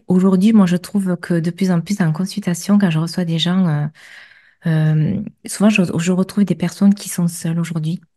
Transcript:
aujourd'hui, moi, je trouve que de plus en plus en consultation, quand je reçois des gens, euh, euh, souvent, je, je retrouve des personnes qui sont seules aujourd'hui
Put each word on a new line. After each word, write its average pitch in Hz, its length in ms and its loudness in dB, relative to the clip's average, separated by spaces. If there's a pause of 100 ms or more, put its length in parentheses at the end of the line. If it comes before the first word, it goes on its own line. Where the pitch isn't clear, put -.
aujourd'hui, 190 460 2
moi, 196 140 6
je 175 100 0
trouve 185 400 -4
que 170 220 -2
de 170 120 -2
plus 185 200 -2
en 170 100 0
plus 202 200 -2
en 160 120 2
consultation, 190 640 -2
quand 190 120 2
je 156 80 0
reçois 170 260 -4
des 165 140 -2
gens, 180 280 2
euh, 147 200 0 (800)
euh, 156 540 2 (260)
souvent, 208 220 2
je, 208 140 4 (160)
je 170 140 -2
retrouve 185 320 0
des 175 100 0
personnes 202 400 2
qui - 140 -12
sont 175 200 -2
seules 170 300 -4
aujourd'hui 165 420 -4 (160)